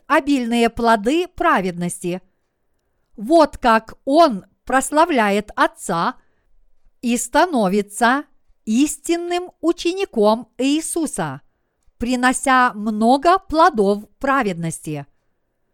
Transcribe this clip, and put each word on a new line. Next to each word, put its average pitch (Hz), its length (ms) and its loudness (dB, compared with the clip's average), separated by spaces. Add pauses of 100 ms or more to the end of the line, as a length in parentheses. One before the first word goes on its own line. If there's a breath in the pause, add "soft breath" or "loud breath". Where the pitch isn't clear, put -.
обильные 247 640 0
плоды 233 560 0
праведности. 180 960 -4 (920)
Вот 294 420 2
как 220 460 0
он 277 400 2 (200)
прославляет 254 920 0
Отца 247 580 -2 (880)
и 240 140 -2
становится 240 1080 0 (400)
истинным 339 960 -2
учеником 311 880 -2 (100)
Иисуса, 269 800 -4 (580)
принося 254 760 0
много 226 640 2
плодов 226 720 2 (100)
праведности. 170 880 -4 (680)